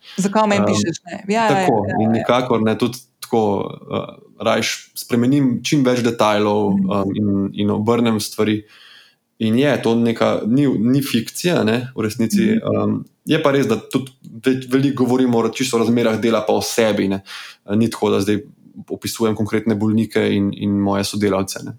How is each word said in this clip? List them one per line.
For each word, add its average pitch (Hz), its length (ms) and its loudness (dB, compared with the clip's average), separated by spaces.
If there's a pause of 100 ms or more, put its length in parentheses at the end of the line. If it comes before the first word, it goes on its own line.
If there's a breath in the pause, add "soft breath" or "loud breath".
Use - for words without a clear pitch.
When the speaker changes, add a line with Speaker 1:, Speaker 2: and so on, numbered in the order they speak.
(140 loud breath)
Speaker 1:
Zakaj 202 300 2
o 214 40 2
meni 202 140 2
Speaker 2:
Em, 202 40 2
Speaker 1:
pišeš, 208 380 -2
ne? - 220 -16
Ja, 214 180 0
ja, 220 80 2
ja, 196 60 2
Speaker 2:
tako, 127 280 2
Speaker 1:
ja, 98 120 -4
Speaker 2:
in 110 120 2
Speaker 1:
ja. - 40 2
Speaker 2:
nikakor 120 480 0
ne, 107 160 0
tudi 120 200 -2 (240)
tako, 117 200 0 (480)
eh, - 240 -6 (240)
rajš 110 560 -2
spremenim 123 680 0
čim 147 220 2
več 123 180 2
detajlov, 104 680 2
Speaker 1:
Mhm. 95 200 0
Speaker 2:
em, 98 240 -2
in, 107 120 0 (280)
in 101 140 0
obrnem 113 500 2
stvari. 107 440 -2 (760 loud breath)
In 113 180 2
je 135 240 2
to 113 140 2
neka, 117 480 2
ni, 131 240 2
ni 120 340 2
fikcija, 127 600 -2
ne, 120 280 0
v 107 100 -6
resnici, 110 400 0 (140)
Speaker 1:
Mhm. 107 200 -2
Speaker 2:
em, 104 280 -2 (200)
je 156 160 0
pa 147 120 4
res, 135 160 2
da 110 100 2
tudi - 340 -6 (280)
ve-, 131 280 0
veliko 131 360 0
govorimo 127 360 2
o, 113 100 0
čisto 127 260 -4
o 117 40 2
razmerah 113 380 2
dela 110 240 2
pa 104 120 0
o 107 80 2
sebi, 104 460 0
ne. 98 160 -4 (440 loud breath)
Ni 107 220 2
tako, 107 200 0
da 104 100 2
zdaj 101 200 0 (480)
opisujem 107 480 -2
konkretne 110 400 -2
bolnike 107 520 0
in, 101 260 0
in 101 180 -4
moje 98 320 0
sodelavce, 98 580 -2
ne. - 180 -10